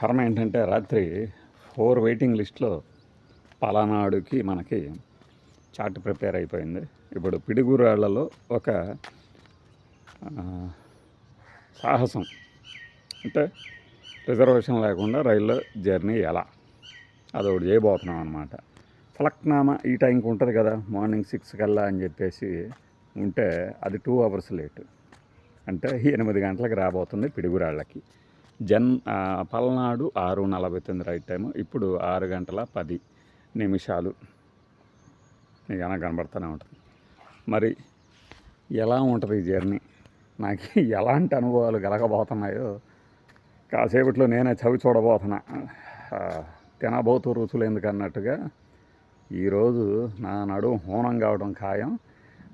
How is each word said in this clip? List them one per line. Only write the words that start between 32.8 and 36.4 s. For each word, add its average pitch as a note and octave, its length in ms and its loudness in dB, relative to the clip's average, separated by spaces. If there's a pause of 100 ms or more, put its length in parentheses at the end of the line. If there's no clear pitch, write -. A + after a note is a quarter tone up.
నిమిషాలు. F#2+ 580 -2 (1600)
మీకు F#2 120 -4
ఏమైనా F2 260 -4
కనబడుతూనే E2+ 380 -6